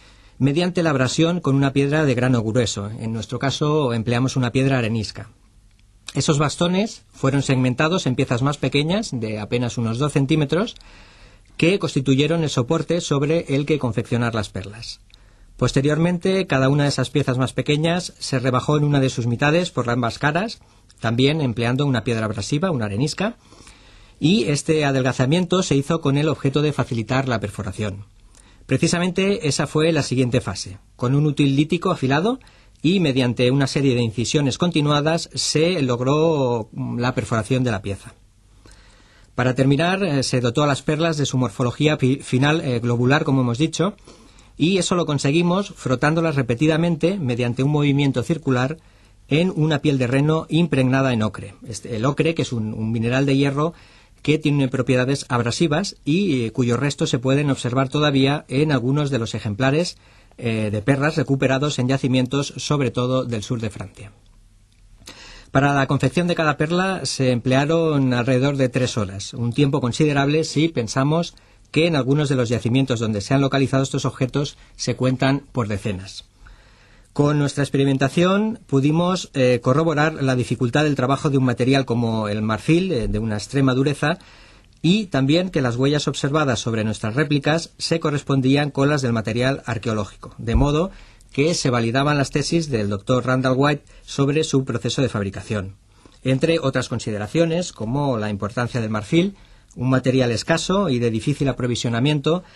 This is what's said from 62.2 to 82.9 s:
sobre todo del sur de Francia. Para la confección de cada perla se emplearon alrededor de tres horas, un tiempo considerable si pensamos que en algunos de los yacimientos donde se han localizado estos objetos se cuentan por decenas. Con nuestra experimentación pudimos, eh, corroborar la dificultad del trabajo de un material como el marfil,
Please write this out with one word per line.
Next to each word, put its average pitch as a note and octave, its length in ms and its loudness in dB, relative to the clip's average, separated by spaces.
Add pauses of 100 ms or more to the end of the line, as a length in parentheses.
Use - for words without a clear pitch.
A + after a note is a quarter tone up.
sobre C#3 340 0
todo B2+ 340 -2
del A#2 180 -6
sur A#2+ 180 -6
de A2 100 -4
Francia. G2+ 420 -16 (1400)
Para C#3+ 240 2
la C3+ 120 2
confección C#3+ 400 0
de F3 80 0
cada D3+ 220 0
perla F3+ 480 -2
se C3 260 0
emplearon C#3 800 2
alrededor B2+ 440 0
de C3+ 120 2
tres B2 300 -2
horas, G2+ 340 -6
un A#2 200 -4
tiempo C#3 280 2
considerable C#3+ 640 0
si D#3 240 0
pensamos D3 640 -2 (360)
que D#3 160 2
en D#3+ 100 2
algunos C#3 320 2
de C#3 80 2
los A#2+ 120 0
yacimientos A#2+ 520 0
donde G#2+ 200 -2
se - 120 -2
han C3+ 80 4
localizado C3+ 420 2
estos C3+ 220 -4
objetos C#3 540 -4 (180)
se A#2+ 200 -4
cuentan C3+ 560 0
por A2+ 160 -2
decenas. G2 560 -6 (920)
Con D3 240 2
nuestra C#3+ 260 0
experimentación E3+ 1000 2
pudimos, D#3+ 640 0
eh, B2 300 2
corroborar D3+ 600 0
la C3 140 0
dificultad B2 480 0
del D3 120 0
trabajo C3+ 340 0
de C#3 80 2
un C3 60 2
material B2+ 420 2
como A2+ 420 -2
el G#2+ 140 -4
marfil, D#3 500 0